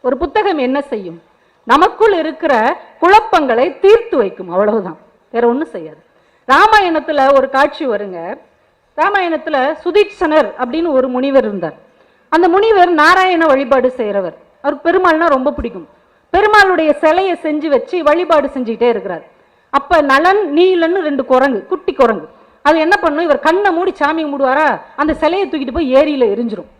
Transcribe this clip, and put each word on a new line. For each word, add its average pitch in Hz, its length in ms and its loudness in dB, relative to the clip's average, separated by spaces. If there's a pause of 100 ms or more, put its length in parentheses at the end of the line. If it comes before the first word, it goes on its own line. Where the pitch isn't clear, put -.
ஒரு 254 100 -2
புத்தகம் 359 400 -2
என்ன 262 240 -2
செய்யும்? 190 400 -10 (420)
நமக்குள் 392 500 2
இருக்கிற 302 640 -2 (240)
குழப்பங்களை 339 760 2
தீர்த்து 415 380 4
வைக்கும், 190 320 -4
அவ்வளவுதான், 190 480 -2 (340)
வேற 240 160 2
ஒண்ணும் 262 200 -2
செய்யாது. 156 300 -16 (500)
ராமாயணத்துல 320 880 2
ஒரு 269 140 2
காட்சி 285 380 -2
வருங்க. 202 500 -8 (580)
ராமாயணத்துல 320 880 -2
சுதீட்சணர் 311 760 0
அப்படின்னு 277 280 -4
ஒரு 262 200 0
முனிவர் 262 360 0
இருந்தார். 185 300 -6 (560)
அந்த 339 200 2
முனிவர் 392 400 4
நாராயண 349 560 2
வழிபாடு 262 520 0
செய்யறவர். 202 380 -4 (260)
அவருக்கு 294 300 -2
பெருமாள்னா 339 360 2
ரொம்ப 269 240 0
பிடிக்கும். 196 360 -12 (500)
பெருமாளுடைய 381 560 2
சிலையை 339 400 0
செஞ்சு 311 340 -6
வச்சு 302 360 -2
வழிபாடு 302 440 2
செஞ்சுக்கிட்டே 233 420 -2
இருக்கிறார். 190 340 -6 (460)
அப்ப - 320 -2
நலன், 311 540 2
நீலன்னு 359 440 2
ரெண்டு 285 260 -4
குரங்கு, 254 400 0
குட்டி - 280 -6
குரங்கு, 202 340 0 (340)
அது 320 180 2
என்ன 330 160 2
பண்ணும்? 330 280 -2
இவர் 294 160 0
கண்ணை 370 320 0
மூடி 359 220 -2
சாமி 311 320 -2
கும்பிடுவாரா, 277 560 0 (140)
அந்த 302 180 -2
சிலையை 330 340 -2
தூக்கிட்டு 269 260 -6
போய் 277 200 -2
ஏரியில 277 320 2
எரிஞ்சிரும். 208 540 -4